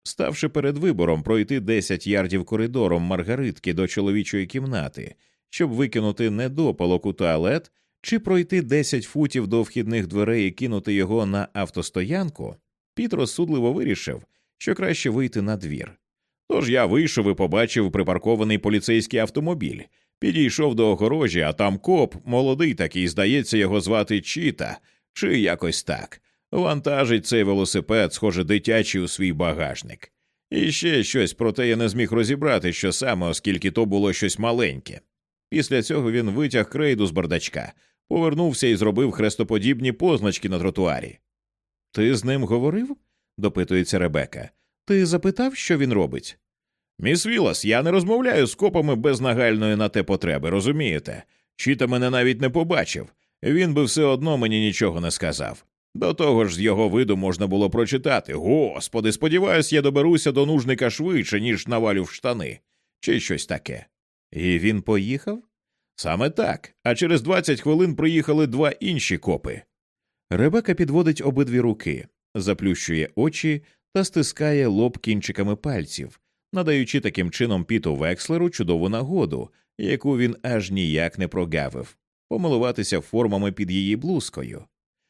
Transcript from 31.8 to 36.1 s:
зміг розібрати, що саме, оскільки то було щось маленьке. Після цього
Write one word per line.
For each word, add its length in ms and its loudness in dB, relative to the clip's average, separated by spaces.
зміг 240 -2
розібрати, 600 2
що 180 -2
саме, 360 -2
оскільки 440 -2
то 140 2
було 280 2
щось 260 -2
маленьке. 600 -2
Після 320 0
цього 300 -2